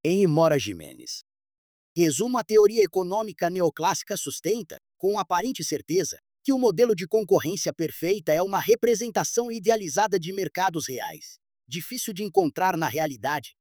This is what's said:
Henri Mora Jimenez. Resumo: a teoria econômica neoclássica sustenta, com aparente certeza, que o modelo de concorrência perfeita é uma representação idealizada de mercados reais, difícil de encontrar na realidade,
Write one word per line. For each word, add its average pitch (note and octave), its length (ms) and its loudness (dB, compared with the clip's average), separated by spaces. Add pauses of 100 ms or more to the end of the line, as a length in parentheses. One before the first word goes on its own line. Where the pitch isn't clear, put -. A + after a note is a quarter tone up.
Henri F#3 240 2
Mora D#3 320 4
Jimenez. D#2 640 -10 (720)
Resumo: F3 440 0
a A3 80 -4
teoria G#3+ 360 6
econômica F#3 680 0
neoclássica F3+ 680 -2
sustenta, F3 640 -6 (200)
com G3+ 220 0
aparente A3 460 -2
certeza, D#3+ 520 -2 (280)
que C4+ 80 2
o C4 40 0
modelo A3+ 380 4
de F3 100 -6
concorrência F#3 680 0
perfeita E3 580 -2
é D#3+ 100 4
uma G3 200 -2
representação A#3 920 0
idealizada G3+ 680 0
de E3+ 140 -6
mercados F3+ 560 -4
reais, G#2+ 500 -10 (300)
difícil F3 460 -8
de F#3+ 100 -6
encontrar F#3 540 0
na D#3+ 100 0
realidade, C#3+ 720 -4